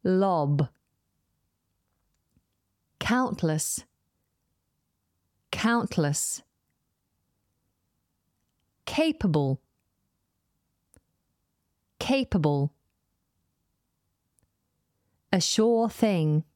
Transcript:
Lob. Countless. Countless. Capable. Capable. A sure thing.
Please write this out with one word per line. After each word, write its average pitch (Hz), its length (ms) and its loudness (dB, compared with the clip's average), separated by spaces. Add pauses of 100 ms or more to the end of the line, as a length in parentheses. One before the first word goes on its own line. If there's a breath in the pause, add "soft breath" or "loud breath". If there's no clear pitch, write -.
Lob. 165 680 0 (2250)
Countless. 214 840 -2 (1700)
Countless. 214 920 -2 (2500)
Capable. 165 760 0 (2500)
Capable. 151 760 0 (2500)
A 185 100 2
sure 226 500 2
thing. 160 540 2 (120)